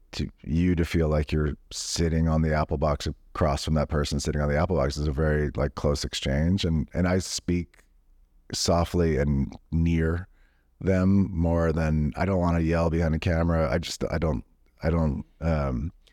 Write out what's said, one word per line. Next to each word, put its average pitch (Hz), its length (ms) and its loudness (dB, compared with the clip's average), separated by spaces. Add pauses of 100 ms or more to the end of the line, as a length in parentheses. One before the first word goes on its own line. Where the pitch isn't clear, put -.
(120)
to, - 160 -4 (140)
you 87 320 2
to 82 100 2
feel 80 240 0
like 76 240 0
you're 76 220 0 (180)
sitting 80 560 0
on 80 140 2
the 78 120 2
apple 76 220 0
box 73 300 -2
across - 580 -2
from 80 100 -2
that 73 140 2
person 73 320 -2
sitting 76 220 -2
on 73 80 0
the 73 80 2
apple 90 180 0
box. 71 220 -2
Is 76 100 -2
a 73 40 -2
very, 76 440 0
like, - 200 -2
close 73 280 -2
exchange. 82 600 0
And, 80 260 0
and 90 160 0
I 92 120 0
speak - 640 -4 (680)
softly 85 640 2
and 69 400 0 (160)
near 82 540 2 (560)
them 95 480 4
more 82 420 2
than, 78 440 0
I 87 80 -2
don't 95 160 0
wanna 85 200 2
yell 82 280 2
behind 82 240 0
the 80 60 0
camera. 82 520 0
I 78 60 0
just, - 340 -6
I - 60 -4
don't, 78 260 -2 (400)
I 78 60 -2
don't, 80 380 0 (160)
um, 73 500 -2 (200)